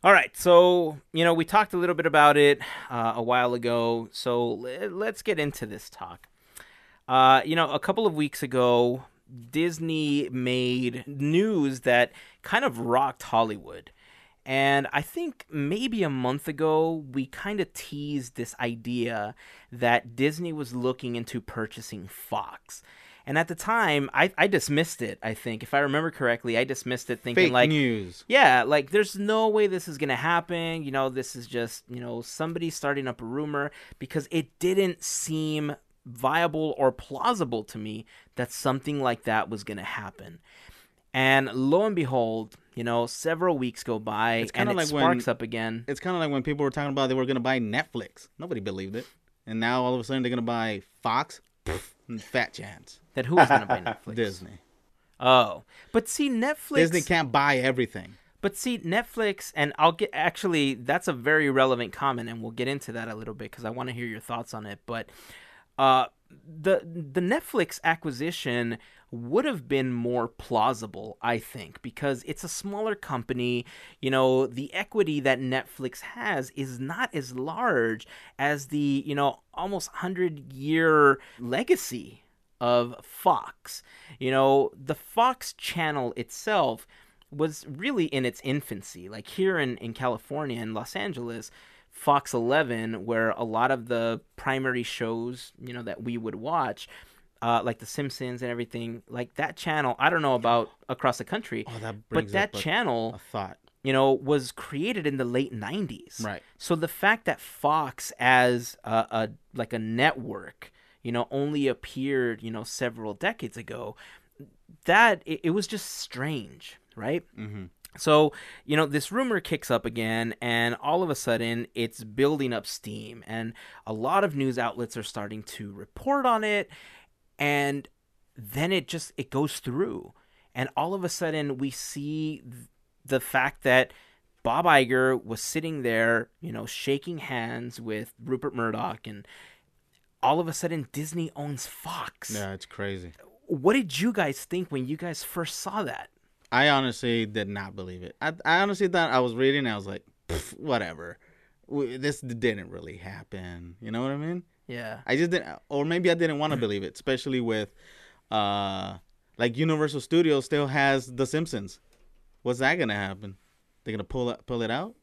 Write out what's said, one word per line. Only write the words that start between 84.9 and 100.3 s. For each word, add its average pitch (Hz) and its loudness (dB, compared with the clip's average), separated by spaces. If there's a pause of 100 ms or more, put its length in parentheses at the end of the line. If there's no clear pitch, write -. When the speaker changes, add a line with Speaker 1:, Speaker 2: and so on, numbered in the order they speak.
Speaker 1:
Fox - 0
channel 147 -2
itself 131 0 (460)
was 151 -4
really 180 -2
in 135 -2
its - -4
infancy. 104 -6
Like, 107 -14
here 190 0
in, 127 0
in 113 -10
California, 127 -4
in 110 -6
Los 107 -8
Angeles, 120 -8 (360)
Fox - 2
eleven, 117 0
where 113 2
a - -2
lot 113 2
of 123 -2
the 117 -2 (140)
primary 131 -2
shows, 117 -6
you 123 -14
know, 120 -10
that 113 -8
we 117 -4
would 110 -8
watch, 127 -4 (540)
uh, 117 4
like 117 -2
The 110 -16
Simpsons 127 -6
and 123 -6
everything, 117 -8
like, 120 -8
that 151 -6
channel, 151 0
I 139 6
don't 170 2
know 139 4